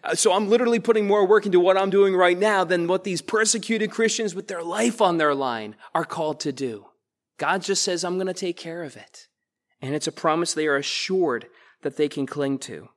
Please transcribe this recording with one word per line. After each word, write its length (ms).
Uh, 120
so 160
I'm 160
literally 320
putting 280
more 200
work 180
into 140
what 180
I'm 120
doing 260
right 220
now 260
than 240
what 160
these 180
persecuted 720
Christians 440
with 120
their 160
life 380
on 160
their 180
line 400
are 120
called 360
to 100
do. 340
God 260
just 200
says, 200
"I'm 140
gonna 160
take 240
care 260
of 120
it." 320
And 140
it's 120
a 40
promise 420
they 140
are 100
assured 720
that 160
they 100
can 200
cling 320
to. 380